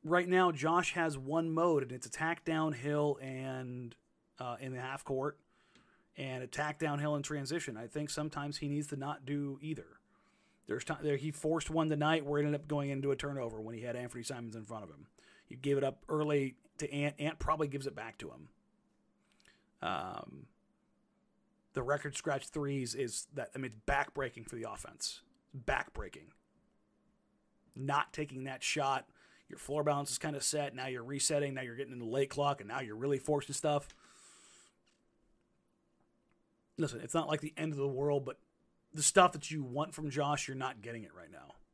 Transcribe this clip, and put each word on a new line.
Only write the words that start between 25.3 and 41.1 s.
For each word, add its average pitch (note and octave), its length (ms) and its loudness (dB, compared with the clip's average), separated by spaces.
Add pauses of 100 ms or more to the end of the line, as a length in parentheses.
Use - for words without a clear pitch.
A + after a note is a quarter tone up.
It's C3 120 -12
backbreaking. G2+ 640 -2 (1500)
Not C#3 380 0
taking C3 320 -6
that C3 180 -6
shot. C3+ 440 2 (420)
Your - 100 -14
floor D3 240 0
balance C#3+ 280 4
is - 80 -2
kinda C#3+ 220 -2
set. C#3+ 340 0
Now C3 140 -4
you're B2+ 160 -4
resetting. C#3 500 2
Now C3 80 -4
you're A#2+ 140 -6
getting C3+ 180 -6
into A#2+ 100 -6
late C3+ 260 4
clock, C#3+ 300 2
and G2+ 80 -10
now B2 120 -2
you're A2 160 -6
really C3 220 2
forcing C#3+ 360 0
stuff. D3 340 2 (3000)
Listen, A#2+ 240 0
it's - 140 -8
not E3 120 4
like D3+ 140 2
the D3+ 160 -6
end D#3 160 -2
of C#3+ 60 -4
the C#3 100 2
world, C#3 360 2
but B2+ 140 -8 (540)
the D3+ 100 -2
stuff F3+ 300 10
that - 180 -8
you D#3 140 -4
want C#3+ 300 -2
from D#3 160 -4
Josh, C#3+ 360 0
you're C3+ 100 -6
not C3 240 -4
getting A2+ 220 -8
it F2+ 120 -16